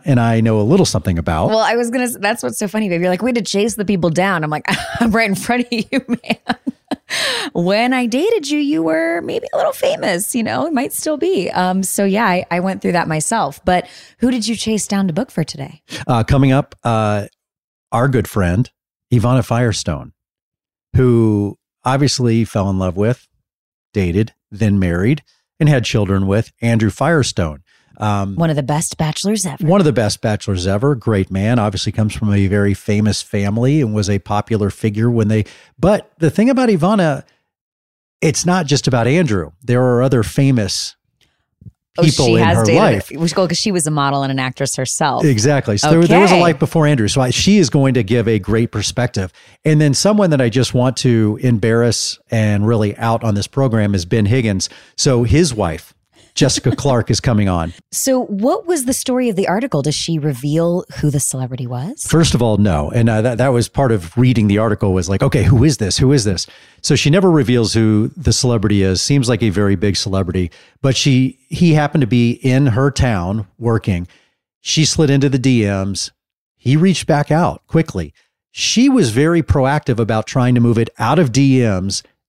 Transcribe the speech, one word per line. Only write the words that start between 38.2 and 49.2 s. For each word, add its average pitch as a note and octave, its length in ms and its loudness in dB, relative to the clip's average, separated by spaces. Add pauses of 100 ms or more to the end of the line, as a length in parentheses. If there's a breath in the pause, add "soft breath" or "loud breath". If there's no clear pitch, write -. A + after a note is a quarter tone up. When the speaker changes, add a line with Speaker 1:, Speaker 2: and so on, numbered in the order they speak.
Speaker 1:
not F3+ 180 0
just C#3 220 0
about A#2+ 180 2
Andrew. A#2+ 460 0 (100)
There B2 220 2
are B2 180 2
other B2+ 220 2
famous B2 720 -2 (1040)
Speaker 2:
Oh, - 20 2
Speaker 1:
people D#3 240 2
Speaker 2:
she A#2 80 4
Speaker 1:
in A2+ 60 4
Speaker 2:
has A2 180 4
Speaker 1:
her A2 80 2
Speaker 2:
dated, G#2 160 4
Speaker 1:
life. A#2+ 300 0
Speaker 2:
which, E3 240 -4
well, F#3 120 0
'cause E3+ 120 -4
she G#3+ 120 -4
was F3+ 140 -2
a D3+ 60 -2
model C#3 320 -2
and C3+ 80 -4
an C3+ 80 -4
actress C3 360 -4
herself. C3 480 -2
Speaker 1:
Exactly. B2+ 540 2
So D3+ 140 2
there, E3 120 6
there E3 160 6
was G3 120 6
a - 20 4
Speaker 2:
Okay. - 80 4
Speaker 1:
life E3+ 160 2
before D3+ 300 0
Andrew. B2 200 2
So C3+ 140 0
I, B2+ 80 0
she G3 300 2
is C#3+ 100 2
going C3+ 240 2
to A#2+ 80 2
give A2 260 0
a A2 120 2
great A2+ 320 0
perspective. G#2 600 -4 (320 soft breath)